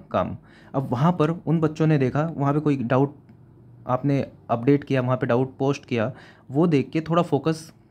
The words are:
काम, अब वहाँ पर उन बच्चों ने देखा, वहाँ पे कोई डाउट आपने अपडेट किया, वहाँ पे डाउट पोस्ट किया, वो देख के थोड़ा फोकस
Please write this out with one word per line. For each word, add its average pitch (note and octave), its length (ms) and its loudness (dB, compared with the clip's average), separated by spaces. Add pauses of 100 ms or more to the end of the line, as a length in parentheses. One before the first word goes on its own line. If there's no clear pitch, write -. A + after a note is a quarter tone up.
(120)
काम, F#2 240 -2 (380)
अब C#3 180 -4
वहाँ C3+ 220 2
पर D#3 180 0
उन E3 280 -2
बच्चों D#3 280 0
ने D#3 100 4
देखा, C3+ 300 0
वहाँ C#3+ 260 -2
पे D3+ 60 2
कोई D3 180 0
डाउट C3 380 0 (720)
आपने C3+ 380 0 (240)
अपडेट C3 340 2
किया, C3+ 180 0
वहाँ B2+ 160 0
पे B2+ 100 -4
डाउट B2 300 0
पोस्ट C#3 280 -2
किया, A#2 260 -2 (400)
वो D3+ 160 2
देख D3 220 2
के D#3+ 120 -4
थोड़ा E3 220 0
फोकस D#3 480 -2 (200)